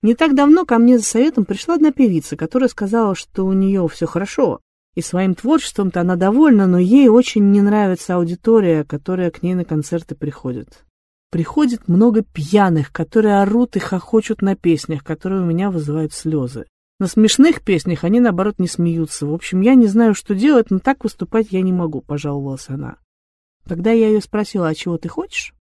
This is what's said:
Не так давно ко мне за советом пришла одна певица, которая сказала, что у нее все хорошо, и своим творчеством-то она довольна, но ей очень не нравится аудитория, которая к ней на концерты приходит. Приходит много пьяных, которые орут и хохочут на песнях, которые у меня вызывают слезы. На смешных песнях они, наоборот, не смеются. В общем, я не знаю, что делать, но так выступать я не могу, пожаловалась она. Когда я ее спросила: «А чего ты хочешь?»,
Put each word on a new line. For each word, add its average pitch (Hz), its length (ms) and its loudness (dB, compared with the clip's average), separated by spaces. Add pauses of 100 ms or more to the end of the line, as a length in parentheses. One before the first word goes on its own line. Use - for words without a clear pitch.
Не 220 120 2
так 294 220 2
давно 294 300 4
ко 233 120 0
мне 240 220 6
за 208 60 -6
советом 254 400 0
пришла 254 300 -4
одна 302 160 2
певица, 185 440 0
которая 247 340 -2
сказала, 214 460 -2
что - 300 -6
у 190 80 0
нее 190 340 0
все 160 200 -6
хорошо, 196 520 -4 (340)
и - 80 -8
своим 185 340 -2
творчеством-то 208 680 -2
она 180 140 0
довольна, 208 520 4
но 180 120 4
ей 240 280 6
очень 214 440 4
не 202 100 4
нравится 202 540 0
аудитория, 175 680 2
которая 180 480 -4
к - 100 -16
ней 180 140 -2
на 180 80 -2
концерты 160 520 -6
приходит. - 680 -10 (460)
Приходит 240 600 -2
много 214 340 4
пьяных, 165 680 0
которые 202 480 2
орут 226 340 0
и 196 40 0
хохочут 214 640 -2
на 196 140 0
песнях, 160 480 -2
которые 185 380 -6
у 175 40 -2
меня 175 260 -2
вызывают 151 420 -6
слезы. 135 520 -6 (340)
На 190 80 -4
смешных 226 540 2
песнях 170 440 -2
они, 220 160 2
наоборот, 208 380 -2
не 180 80 -2
смеются. 165 600 -4
В 147 60 -4
общем, 180 260 -6
я 240 160 4
не 240 120 6
знаю, 214 280 2
что - 180 -6
делать, 233 380 2
но 190 80 0
так 269 240 -4
выступать 220 480 -4
я 185 100 -2
не 185 120 -2
могу, 165 260 -4
пожаловалась 143 720 -8
она. 135 280 -10 (680)
Когда 175 240 -2
я 226 160 4
ее 214 140 2
спросила: 202 480 -4
«А 160 40 -4
чего 170 240 -6
ты 170 120 -8
хочешь?», - 440 -10 (240)